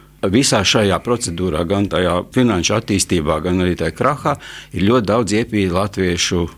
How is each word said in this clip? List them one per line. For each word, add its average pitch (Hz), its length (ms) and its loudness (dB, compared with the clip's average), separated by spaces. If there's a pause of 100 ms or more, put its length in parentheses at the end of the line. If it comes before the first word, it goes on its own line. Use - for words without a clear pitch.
(280)
visā 120 360 4
šajā 98 380 2
procedūrā, 92 640 -2
gan 98 220 0
tajā 87 320 0 (120)
finanšu 107 440 0
attīstībā, 85 640 0
gan 90 220 0
arī 87 120 0
tajā 78 200 -4
krahā, 143 400 -2 (360)
ir 92 140 0
ļoti 117 200 4
daudz 101 260 0
iepīja 104 420 0
latviešu 92 720 0 (120)